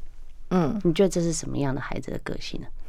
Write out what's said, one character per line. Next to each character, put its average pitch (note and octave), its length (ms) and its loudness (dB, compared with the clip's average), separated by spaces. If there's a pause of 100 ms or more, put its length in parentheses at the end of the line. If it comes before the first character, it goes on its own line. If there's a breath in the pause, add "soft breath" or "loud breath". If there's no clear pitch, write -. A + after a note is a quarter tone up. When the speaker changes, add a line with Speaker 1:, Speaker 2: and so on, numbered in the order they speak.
(500)
Speaker 1:
嗯。 F3+ 320 4
Speaker 2:
你 E3+ 100 6
觉 G3+ 100 6
得 F#3+ 60 8
这 F3 120 0
是 E3+ 120 2
什 - 160 -4
么 B2+ 100 -2
样 C#3 140 2
的 C3+ 80 -2
孩 - 200 -4
子 - 100 -6
的 - 140 -4
个 - 160 -4
性 - 220 -4
呢？ - 40 -10 (220 loud breath)